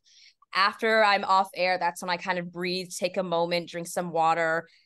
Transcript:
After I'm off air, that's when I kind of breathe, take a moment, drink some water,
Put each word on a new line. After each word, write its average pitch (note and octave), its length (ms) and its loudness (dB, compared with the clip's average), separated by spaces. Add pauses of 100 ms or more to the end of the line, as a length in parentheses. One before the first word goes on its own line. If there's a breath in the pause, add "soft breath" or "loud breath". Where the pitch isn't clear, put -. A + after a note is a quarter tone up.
(560 soft breath)
After A3 480 2
I'm G3+ 220 4
off F#3+ 300 4
air, F3+ 220 0
that's F3 240 -2
when F#3 80 -6
I F3 80 -2
kind F3+ 220 -4
of F3 120 -8
breathe, F3+ 380 -4
take F3+ 280 -4
a F#3+ 60 0
moment, E3+ 460 -2
drink E3+ 160 -10
some F3 240 -6
water, E3 580 0 (180 soft breath)